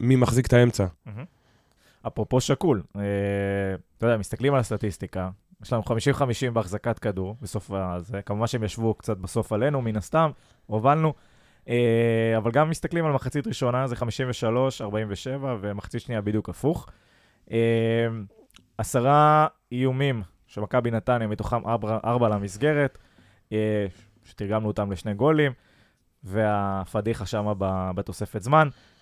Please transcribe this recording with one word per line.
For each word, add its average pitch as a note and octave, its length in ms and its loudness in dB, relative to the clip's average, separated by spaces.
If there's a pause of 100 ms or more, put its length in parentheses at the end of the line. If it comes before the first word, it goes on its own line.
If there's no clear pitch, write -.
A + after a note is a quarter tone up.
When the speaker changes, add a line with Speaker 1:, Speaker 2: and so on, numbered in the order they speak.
Speaker 1:
מי B2+ 160 6
מחזיק B2 300 4
את - 60 2
האמצע. A#2+ 340 6 (200)
Speaker 2:
מהמם. G#2+ 180 -12 (840)
אפרופו A#2 340 0
שקול, C3 420 2 (140)
אה, G2+ 60 -4 (960)
אתה A2+ 80 0
יודע, A#2 100 4
מסתכלים A2+ 380 0
על C3+ 60 4
הסטטיסטיקה, F#2+ 720 -4 (320)
יש - 100 -6
לנו A#2 100 0
חמישים A#2 300 0
חמישים B2 420 0
בהחזקת G#2 440 -2
כדור, F#2+ 440 -4
בסוף - 280 -8
הזה, F#2+ 520 -6
כמובן G#2 240 -2
שהם A#2 180 -2
ישבו A2+ 300 0
קצת - 240 -4
בסוף F#2+ 340 -4
עלינו, C3 300 0
מן A2 140 -4
הסתם, D#3 340 0 (360)
הובלנו, C#3+ 480 2 (540)
אה, A#2+ 60 0 (640)
אבל A2+ 140 0
גם D3 200 2
מסתכלים E3 360 -2
על D3+ 60 0
מחצית C#3 340 -2
ראשונה, C3 400 -2
זה A#2+ 100 -4
חמישים A#2+ 340 -4
ושלוש B2 520 0
ארבעים G#2+ 280 -4
ושבע, C3 500 -6
ומחצית G#2 400 -8
שנייה A2+ 200 -6
בדיוק G#2 280 -2
הפוך. D3 380 -2 (640)
אה, A2+ 60 -4 (1200)
עשרה D3 680 4 (260)
איומים C3 500 0 (240)
של - 140 -12
מכבי A#2 300 0
נתניה, A2+ 380 0
מתוכם G#2+ 400 -4
ארבע, A2 360 0
ארבע A#2+ 240 2
למסגרת, G#2+ 680 0 (540)
אה, G#2+ 340 0 (380)
שתרגמנו G#2+ 440 -4
אותם G2+ 240 -2
לשני G2+ 220 -6
גולים, D3 380 2 (720)
והפדיחה G2+ 1000 -2
שמה G#2 320 -2
ב-, F#2+ 360 -2
בתוספת G2 480 -8
זמן, D3 260 4 (340)